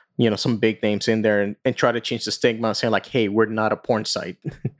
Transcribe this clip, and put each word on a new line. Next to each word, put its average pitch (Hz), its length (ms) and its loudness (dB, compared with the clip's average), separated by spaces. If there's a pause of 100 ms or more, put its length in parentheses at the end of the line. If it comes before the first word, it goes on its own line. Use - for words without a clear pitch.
(180)
you 120 100 4
know, 104 80 2
some 120 220 0
big 110 240 0
names 104 260 0
in 110 140 2
there 104 180 2
and, 101 240 -2
and 123 120 0
try 123 160 2
to 117 80 -4
change 117 260 -6
the 107 60 -6
stigma, 113 420 0
saying, 117 180 -2
like, 98 140 0
"Hey, 113 220 0
we're 107 180 2
not 110 260 -2
a 110 40 -4
porn 110 280 -2
site." - 400 -6
<laughs> - 20 -8 (340)